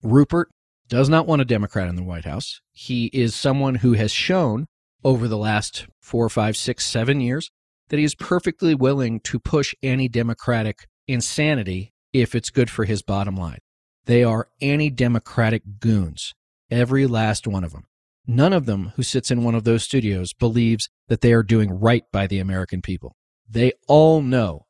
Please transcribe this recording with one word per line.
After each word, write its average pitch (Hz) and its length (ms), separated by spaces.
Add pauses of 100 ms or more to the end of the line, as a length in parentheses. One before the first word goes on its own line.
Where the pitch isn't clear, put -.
Rupert 143 460 (400)
does 131 200
not 160 180
want 151 160
a 123 40
Democrat 104 420
in 87 80
the 90 80
White 85 200
House. - 360 (120)
He 120 340
is 120 280
someone 135 420
who 120 180
has 107 180
shown 151 540 (360)
over 123 240
the 110 100
last 107 500 (140)
four, 117 280
five, 110 280
six, - 300
seven 131 340
years 127 300 (380)
that 147 100
he 151 60
is 147 100
perfectly 175 600
willing 131 460
to - 200
push - 420
any 131 260
Democratic 117 760 (220)
insanity 120 840 (200)
if 123 220
it's 117 160
good 127 200
for 113 140
his 101 180
bottom 98 340
line. 82 220 (480)
They 120 180
are 113 240 (140)
anti-democratic 120 1160
goons, 98 520 (380)
every 127 360
last 110 400
one 98 180
of 80 80
them. 71 120 (440)
None 135 240
of 156 140
them 98 300
who 127 80
sits - 260
in 120 140
one 117 100
of 110 100
those 113 200
studios 101 480
believes 113 560 (200)
that 117 120
they 120 120
are 113 120
doing 107 260
right 113 320 (100)
by 98 140
the 95 140
American 92 420
people. 85 320 (340)
They 120 240 (140)
all 156 340
know 120 500